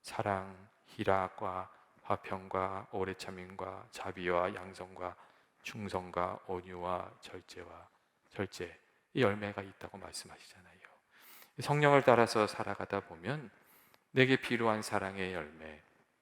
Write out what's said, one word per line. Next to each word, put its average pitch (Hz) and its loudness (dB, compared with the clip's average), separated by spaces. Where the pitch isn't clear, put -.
사랑, 98 -4
희락과 95 0
화평과 95 -4
오래 95 -2
참음과 95 -12
자비와 90 0
양성과 92 -10
충성과 92 -4
온유와 90 -6
절제와 87 -16
절제, 92 -8
이 135 2
열매가 101 0
있다고 98 -14
말씀하시잖아요. - -16
성령을 143 8
따라서 117 8
살아가다 98 -4
보면 101 -8
내게 131 6
필요한 113 0
사랑의 95 -2
열매, 78 -10